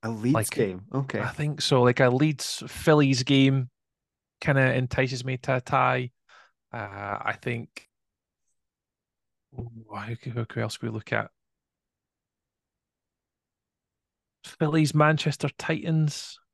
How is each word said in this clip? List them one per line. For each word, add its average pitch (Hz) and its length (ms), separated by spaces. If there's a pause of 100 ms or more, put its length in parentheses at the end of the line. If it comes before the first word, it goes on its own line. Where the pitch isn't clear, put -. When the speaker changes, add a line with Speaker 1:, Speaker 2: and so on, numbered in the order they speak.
Speaker 1:
A 113 60
Leeds 113 260
Speaker 2:
Like, 107 160
Speaker 1:
game? 95 300 (140)
Okay. 131 260
Speaker 2:
I 120 80
think 147 320
so. 127 220
Like, 123 180
a 127 80
Leeds 135 600
Phillies 139 540
game 135 460 (720)
kinda 135 340
entices 127 500
me 127 140
to 131 180
a 123 40
tie. 127 500 (600)
Uh, 101 540
I - 160
think, - 480 (1700)
ooh, 120 120 (180)
who, 107 420
who, 113 220
who 117 80
else 107 160
could 117 140
we 110 40
look 110 200
at? 107 160 (3250)
Phillies, 156 500
Manchester 151 540 (100)
Titans. 156 800 (160)